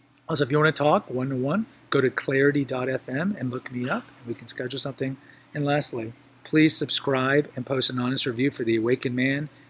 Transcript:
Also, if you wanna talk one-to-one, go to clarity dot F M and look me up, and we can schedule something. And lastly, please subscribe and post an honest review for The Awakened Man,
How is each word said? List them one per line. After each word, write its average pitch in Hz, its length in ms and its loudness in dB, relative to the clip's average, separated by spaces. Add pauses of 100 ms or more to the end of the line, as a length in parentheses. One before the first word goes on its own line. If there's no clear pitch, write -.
(280)
Also, 147 160 0
if 120 60 -4
you 147 80 2
wanna 156 140 4
talk 156 380 2
one-to-one, 135 560 -2 (240)
go 139 100 4
to 127 100 4
clarity 139 540 2
dot 127 240 -4
F 131 200 -4
M 170 300 -2
and 127 120 -4
look 127 220 -10
me 123 160 -4
up, 220 160 -4 (140)
and 117 100 -16
we 117 60 -6
can 117 120 -12
schedule 131 320 -6
something. 135 380 -6 (360)
And 147 120 -4
lastly, 139 480 0 (320)
please 156 320 6
subscribe 139 800 2
and 123 100 -8
post 131 240 0
an 127 80 -4
honest 123 280 -2
review 127 240 0
for - 120 -6
The 113 140 2
Awakened 123 400 0
Man, 139 320 0 (220)